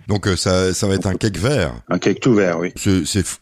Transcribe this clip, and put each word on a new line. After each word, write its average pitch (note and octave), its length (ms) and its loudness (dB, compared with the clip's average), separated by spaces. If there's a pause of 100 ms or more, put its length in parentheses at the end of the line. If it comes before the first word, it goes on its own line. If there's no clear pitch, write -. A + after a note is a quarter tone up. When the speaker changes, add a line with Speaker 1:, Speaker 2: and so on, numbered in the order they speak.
Speaker 1:
Donc, G2+ 200 -2
euh, F#2+ 80 2
ça, F#2 400 0
ça - 100 -2
va G2 80 2
être F#2+ 140 0
un F#2 80 -2
cake G2+ 240 -2
vert. G2 340 0 (160)
Speaker 2:
Un F2+ 80 0
cake F#2+ 220 0
tout B2+ 160 4
vert, F2+ 240 2
oui. F2+ 160 -4
Speaker 1:
C'est, F#2+ 280 2
c'est F2+ 220 0
f-, - 160 -10